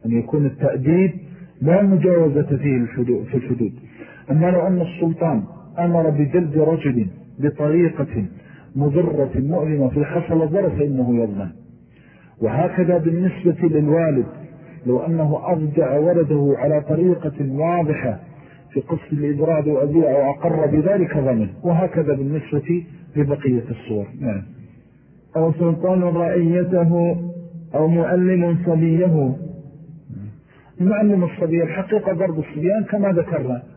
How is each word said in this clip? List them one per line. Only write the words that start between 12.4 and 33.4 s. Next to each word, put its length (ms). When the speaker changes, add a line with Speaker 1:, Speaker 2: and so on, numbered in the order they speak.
Speaker 1:
وهكذا 560
بالنسبة 680
للوالد، 580
لو 140
أنه 420
أضجع 460
ولده 600
على 240
طريقة 680
واضحة 680
في 80
قصد 340
الإبراد 540
وأذية 420
أو 220
أقر 340
بذلك 520
ضمن، 320
وهكذا 500
بالنسبة 680
لبقية 540
الصور. 380
نعم. 240
Speaker 2:
أو 180
سلطان 500
رعيته 1120
أو 120
معلم 800
صبيه. 680
Speaker 1:
معلم 440
الصبي، 400
الحقيقة 500
ضرب 260
الصبيان 440
كما 280
ذكرنا 520